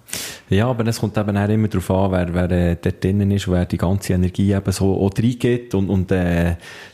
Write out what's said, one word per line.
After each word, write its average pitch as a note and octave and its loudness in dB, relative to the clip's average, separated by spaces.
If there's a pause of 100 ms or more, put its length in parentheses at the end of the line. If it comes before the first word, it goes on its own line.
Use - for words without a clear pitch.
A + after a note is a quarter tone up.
(480)
Ja, G#2 2
aber A#2 -2
es A2+ -2
kommt G#2 -2
eben G#2 0
auch G2+ 2
immer A2 2
darauf - -2
an, F#2+ 2
wer, F2 0
wer, F2+ 0
äh, F2 2
dort - -2
drinnen G2 2
ist, G2+ 0
wer F2+ 2
die - -2
ganze F#2+ 0
Energie F#2 0
eben G2 -2
so F#2+ 0
auch G2 2
reingibt A#2+ -2
und, G2 0
und, F#2 0
äh, F2 2 (380)